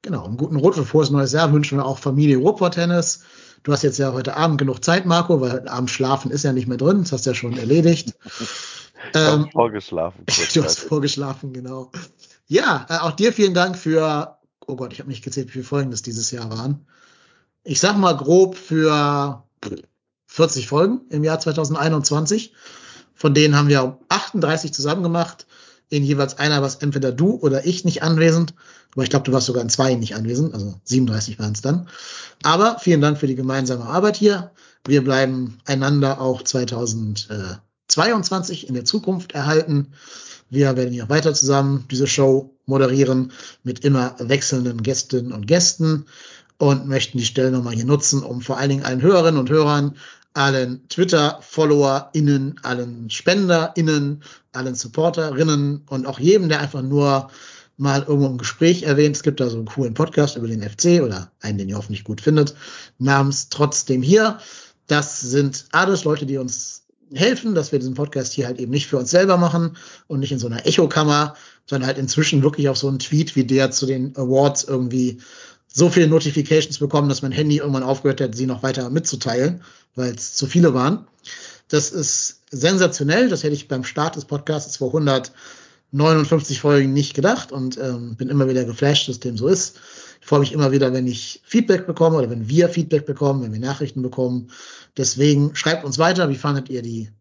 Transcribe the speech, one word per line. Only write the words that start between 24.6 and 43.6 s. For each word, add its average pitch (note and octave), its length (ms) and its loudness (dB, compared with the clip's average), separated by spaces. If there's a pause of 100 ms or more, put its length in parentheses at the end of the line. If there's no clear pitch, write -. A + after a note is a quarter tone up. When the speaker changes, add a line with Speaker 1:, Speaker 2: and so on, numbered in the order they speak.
Speaker 1:
zusammen D3+ 300 -4
gemacht, E3+ 440 -4 (420)
in D3 140 0
jeweils C#3 340 0
einer D3 240 0
warst C3+ 220 -4
entweder C#3 300 -2
du F3 220 2
oder C3+ 300 0
ich F3 200 -4
nicht D#3+ 180 -2
anwesend. D#3+ 500 2 (400)
Aber C3 100 -2
ich - 60 -2
glaub, C#3 140 2
du C3 80 -2
warst B2+ 160 2
sogar A#2+ 160 -2
in A2+ 60 -6
zwei C3 260 2
nicht A2 200 -6
anwesend, A#2+ 380 -2
also G2+ 300 -8
siebenunddreißig A2+ 560 -2
waren's G#2 220 -4
dann. E3+ 260 -2 (560)
Aber G3+ 360 2
vielen E3 220 4
Dank D3 160 2
für D3 100 -2
die C3 80 -2
gemeinsame C3 500 -4
Arbeit F#3+ 320 0
hier. G3+ 340 2 (340)
Wir C#3 180 4
bleiben C3 640 0
einander C3+ 560 0
auch C3 220 -2
zweitausendzweiundzwanzig A#2+ 2250 -4
in C3 40 -4
der B2 120 -6
Zukunft F#3+ 480 -4
erhalten. D3 580 0 (580)
Wir C3+ 280 2
werden B2 160 -2
hier A#2+ 160 -8
weiter D3+ 240 2
zusammen C#3 580 2
diese C3+ 160 0
Show C3+ 480 2 (140)
moderieren C3 640 2 (300)